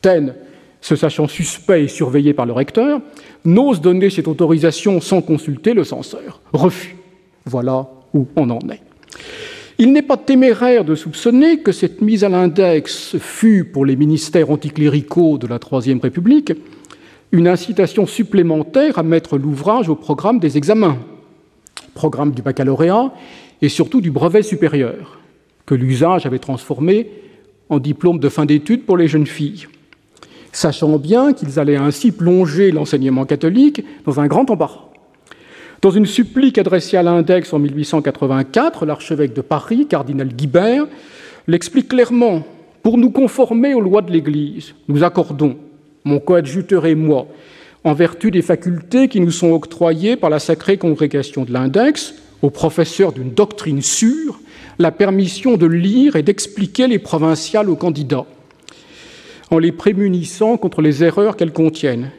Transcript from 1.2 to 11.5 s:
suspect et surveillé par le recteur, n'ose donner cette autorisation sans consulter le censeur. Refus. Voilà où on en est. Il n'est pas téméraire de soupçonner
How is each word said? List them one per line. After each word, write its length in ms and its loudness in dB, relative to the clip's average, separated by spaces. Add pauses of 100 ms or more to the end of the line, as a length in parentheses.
suspect 580 -2
et 20 -6
surveillé 480 0
par 100 -2
le 80 -6
recteur, 480 0 (420)
n'ose 380 2
donner 300 2
cette 160 -4
autorisation 720 0
sans 220 0
consulter 500 -2
le 100 2
censeur. 580 -12 (120)
Refus. 420 0 (500)
Voilà 420 -4 (260)
où 220 0
on 160 0
en 80 -4 (100)
est. 120 -14 (1000)
Il 140 6
n'est 100 4
pas 140 0
téméraire 680 2
de 80 0
soupçonner 640 2